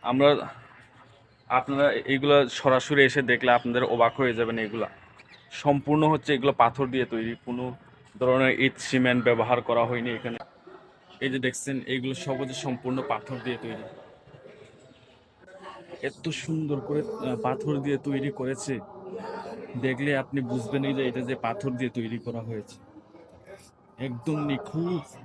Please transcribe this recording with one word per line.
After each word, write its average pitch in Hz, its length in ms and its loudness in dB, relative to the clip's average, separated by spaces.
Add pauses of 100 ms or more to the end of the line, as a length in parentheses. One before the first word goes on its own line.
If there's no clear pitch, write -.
আমরা, 135 480 4 (960)
আপনারা 139 440 2
এইগুলা 135 580 4
সরাসরি 139 540 4
এসে 135 180 2
দেখলে 123 300 4
আপনাদের 123 320 4
অবাক 117 320 4
হয়ে 127 180 2
যাবেন। 113 260 0
এগুলা 110 300 -4 (600)
সম্পূর্ণ 147 560 2
হচ্ছে, 151 260 2
এগুলো 135 200 2
পাথর 123 340 4
দিয়ে 123 180 0
তৈরি, 117 300 -4 (100)
কোনো 123 300 -6 (440)
ধরনের 127 400 4
ইট 135 180 2
সিমেন্ট 127 460 2
ব্যবহার 120 380 4
করা 117 240 2
হয়নি 120 260 -4
এখানে। 117 260 -8 (800)
এই 135 100 -2
যে 131 100 -2
দেখছেন, 127 480 -4
এইগুলো 131 260 -4
সব 131 240 -4
হচ্ছে 131 160 -6
সম্পূর্ণ 127 540 -4
পাথর 117 360 -4
দিয়ে 123 180 -4
তৈরি। 107 220 -10 (2250)
এত - 280 -6
সুন্দর 156 500 -4
করে, 147 200 -2
আহ, 131 360 -4
পাথর 131 420 -2
দিয়ে 139 200 -2
তৈরি 139 340 -2
করেছে, 131 480 -4 (1000)
দেখলে 135 360 0
আপনি 135 240 -2
বুঝবেন 127 440 -2
এই 139 80 0
যে 131 140 0
এটা 123 140 -2
যে 127 140 -4
পাথর 117 360 -4
দিয়ে 123 180 -2
তৈরি 117 280 -6
করা 117 240 -8
হয়েছে, 113 340 -10 (1200)
একদম 135 480 -4
নিখুঁত 156 800 -4